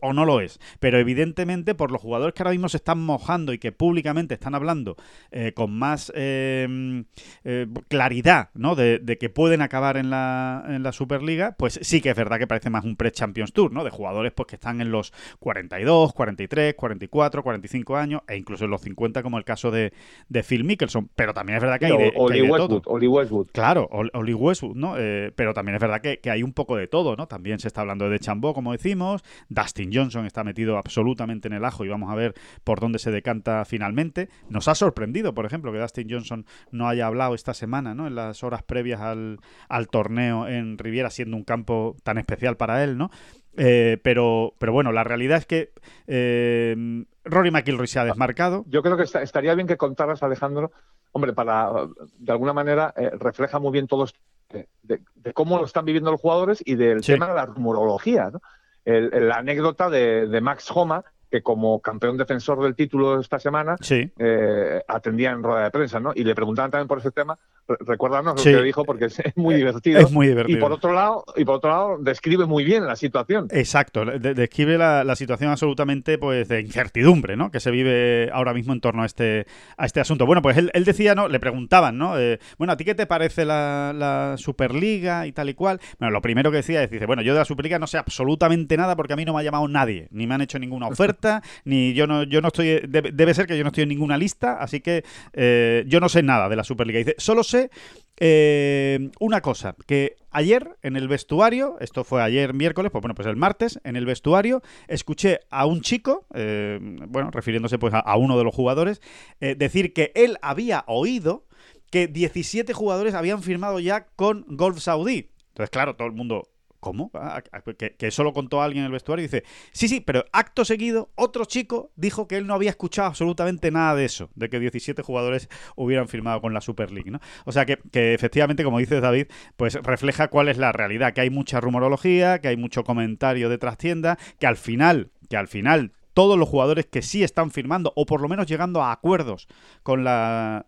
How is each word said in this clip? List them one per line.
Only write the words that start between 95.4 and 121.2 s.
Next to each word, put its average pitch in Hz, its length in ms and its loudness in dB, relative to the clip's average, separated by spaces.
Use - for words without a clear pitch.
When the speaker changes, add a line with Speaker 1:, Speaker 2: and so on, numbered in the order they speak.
Speaker 1:
yo 156 100 6
no 175 100 4
sé 165 140 6
nada 120 260 4
de 107 60 -2
la 110 80 -2
Superliga". 117 380 -2
Dice, 127 180 -2
"Solo 226 240 2
sé, 240 140 0
eh, 143 880 4
una 214 200 2
cosa, 110 360 -4
que 139 300 0
ayer 220 520 2
en 135 140 -4
el 131 120 -4
vestuario", 226 720 2
esto 127 240 -6
fue 127 180 0
ayer 127 320 2
miércoles, 165 360 -2
pues 110 120 -4
bueno, 113 120 -6
pues 104 140 -6
el 107 80 -4
martes, 190 480 -2
en 123 120 -6
el 123 80 -4
vestuario, 196 580 2
escuché 160 520 0
a 135 160 0
un 160 140 0
chico, 269 540 -2
eh, 104 440 -4
bueno, 135 220 -4
refiriéndose 113 480 -2
pues 110 160 0
a, 110 60 4
a 104 160 2
uno 131 200 4
de 120 80 4
los 113 100 0
jugadores, 147 460 0
eh, 135 160 -2
decir 165 360 0
que 156 220 0
él 233 280 4
había 160 440 -2
oído 170 580 -2
que 175 180 0
diecisiete 175 640 -4
jugadores 202 420 -2
habían 185 280 -2
firmado 185 360 -4
ya 185 280 -2
con 208 320 0
Golf 165 320 0
Saudí. 170 500 -2
Entonces, - 220 -8
claro, 135 260 -2
todo 117 120 -6
el 113 60 -8
mundo 113 340 -6
¿cómo? 117 280 -8
Ah, - 360 -10
ah, - 120 -16
que, - 340 -10
que 113 100 -6
eso 110 160 -2
lo 147 100 0
contó 143 300 -4
alguien 143 220 -4
en - 20 -6
el 131 60 -6
vestuario 156 320 -6
y - 20 -8
dice, 123 160 -4
"Sí, 226 160 -2
sí, 240 120 -2
pero 127 320 0
acto 220 320 0
seguido 220 520 -2
otro 233 280 -2